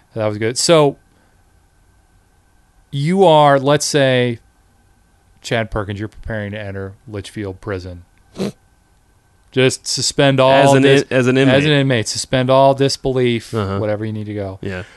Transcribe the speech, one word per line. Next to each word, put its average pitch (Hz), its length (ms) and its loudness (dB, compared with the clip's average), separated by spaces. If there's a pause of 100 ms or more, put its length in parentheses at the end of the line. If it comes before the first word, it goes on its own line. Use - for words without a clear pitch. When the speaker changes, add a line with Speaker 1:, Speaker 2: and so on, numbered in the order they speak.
(160)
Speaker 1:
that 110 120 -4
was 104 120 -4
good. 113 180 -4
So 151 400 2 (1900)
you 165 340 0
are, 147 340 6
let's 143 260 0
say, 127 540 0 (1000)
Chad 113 280 -4
Perkins, 101 300 -8
you're 107 100 -8
preparing 104 420 -10
to 107 80 -12
enter 98 340 -12 (140)
Litchfield 101 540 -12
Prison. 90 440 -10 (1500)
Just - 360 -2
suspend 135 520 0
all 131 120 6
Speaker 2:
As 139 220 6
an 135 100 4
Speaker 1:
dis- 139 200 4
Speaker 2:
in-, - 40 -18 (100)
as 127 100 2
an 127 100 2
inmate. 135 180 4
Speaker 1:
as 143 100 2
an 156 60 2
inmate, 135 360 0
suspend 127 420 -4
all 135 240 6
disbelief, 127 800 -2
Speaker 2:
Uh-huh. 98 260 -2
Speaker 1:
whatever 107 260 -4
you 110 80 -8
need 107 120 -10
to 104 80 -10
go. 98 280 -8
Speaker 2:
Yeah. 95 220 -8 (140)